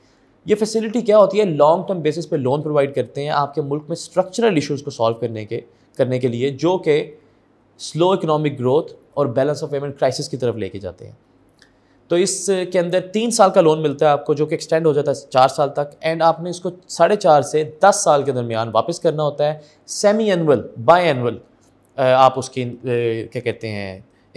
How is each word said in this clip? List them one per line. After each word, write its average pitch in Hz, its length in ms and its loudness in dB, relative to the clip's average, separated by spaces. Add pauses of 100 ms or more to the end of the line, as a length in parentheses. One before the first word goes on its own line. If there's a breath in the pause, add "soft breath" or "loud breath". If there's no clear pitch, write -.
(480 soft breath)
ये 208 60 0
फैसिलिटी 220 480 -2
क्या 202 140 2
होती 196 220 4
है? 214 60 4
लॉन्ग 160 440 2
टर्म 190 100 -4
बेसिस 156 280 -4
पे 170 100 -2
लोन 135 260 -2
प्रोवाइड 143 320 0
करते 127 280 -6
हैं, 147 80 -6
आपके 143 300 -2
मुल्क 147 300 -6
में 170 60 -8
स्ट्रक्चरल 185 640 -2
इशूज़ 143 260 -4
को 139 60 -10
सॉल्व 113 260 0
करने 110 280 -8
के, 113 200 -8 (340 soft breath)
करने 127 200 0
के 127 100 0
लिए, 120 220 -2
जो 160 280 0
कि 160 400 -2 (600)
स्लो 175 360 0
इकोनॉमिक 151 420 -2
ग्रोथ 127 260 0 (340)
और 131 220 -2
balance 147 260 -2
of 147 100 -8
payment 143 280 -8
crisis 135 260 -2
की - 80 -10
तरफ 123 200 -4
लेके 98 220 -8
जाते 92 260 -14
हैं। 104 140 -20 (920 soft breath)
तो 170 80 2
इसके 185 600 -2
अंदर 175 220 0
तीन 220 300 -4
साल 208 200 4
का 190 100 4
लोन 156 180 4
मिलता 151 280 0
है 147 60 4
आपको, 143 220 0
जो 147 120 0
कि 151 80 -4
एक्सटेंड 160 320 0
हो 151 60 4
जाता 143 180 0
है 131 60 -2 (160)
चार 131 160 6
साल 139 200 -2
तक, 147 220 -6 (160)
and 165 160 -2
आपने 165 280 2
इसको 175 220 -8 (160)
साढ़े 180 280 2
चार 156 260 6
से 143 420 -4
दस 202 100 8
साल 147 300 2
के 135 80 0
दरमियान 117 380 -4
वापस 117 280 0
करना 156 240 0
होता 147 220 -2
है। 151 180 -2 (240 loud breath)
सेमी 214 440 0
एनुअल, 156 480 2
बाई 165 260 4
एनुअल, 123 360 -2 (580)
अ, 135 40 -2
आप 131 360 6
उसकी, 127 240 -6
अ, 120 160 -10 (540)
क्या 123 80 -10
कहते 113 280 -6
हैं, 98 400 -10 (280 soft breath)